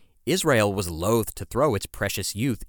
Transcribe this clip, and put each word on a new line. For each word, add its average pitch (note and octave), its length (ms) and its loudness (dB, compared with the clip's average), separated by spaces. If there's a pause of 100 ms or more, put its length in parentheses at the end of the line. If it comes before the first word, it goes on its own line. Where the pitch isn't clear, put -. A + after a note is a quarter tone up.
(260)
Israel B2 480 4
was F#2 160 -2
loath G2+ 460 0
to - 100 -10
throw C3 300 0
its - 100 -4
precious - 500 -6
youth A2+ 340 -2